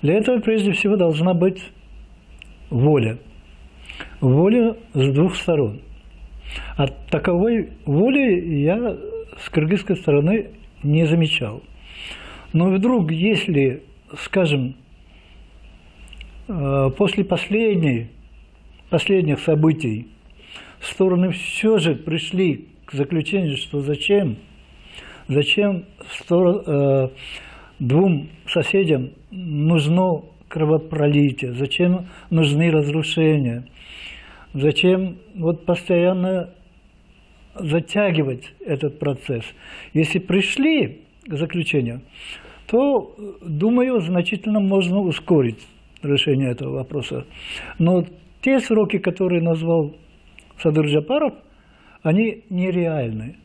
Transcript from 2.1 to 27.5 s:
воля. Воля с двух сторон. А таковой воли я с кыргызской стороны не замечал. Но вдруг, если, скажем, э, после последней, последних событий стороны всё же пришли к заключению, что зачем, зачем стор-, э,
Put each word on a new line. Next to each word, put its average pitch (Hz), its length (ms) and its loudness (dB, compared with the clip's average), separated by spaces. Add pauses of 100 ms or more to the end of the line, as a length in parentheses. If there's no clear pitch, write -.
воля. 123 480 2 (1040)
Воля 208 560 4 (160)
с 135 160 2
двух 160 260 2
сторон. 131 460 -2 (960)
А 139 100 0
таковой 180 840 -2 (140)
воли 208 560 2 (200)
я 208 360 -2 (400)
с - 120 -16
кыргызской 175 480 0
стороны 160 540 0 (320)
не 151 220 2
замечал. 151 560 0 (920)
Но 170 160 4
вдруг, 190 420 2
если, 160 720 0 (340)
скажем, 143 580 -2 (1700)
э, 139 500 0
после 202 260 0
последней, 170 840 0 (840)
последних 160 520 2
событий 151 680 0 (720)
стороны 185 480 0
всё - 480 0
же 160 160 2
пришли 160 760 -2 (160)
к - 80 -18
заключению, 147 640 -2
что - 240 -6
зачем, 147 560 0 (880)
зачем 180 580 0 (340)
стор-, 180 460 2
э, 139 440 2 (680)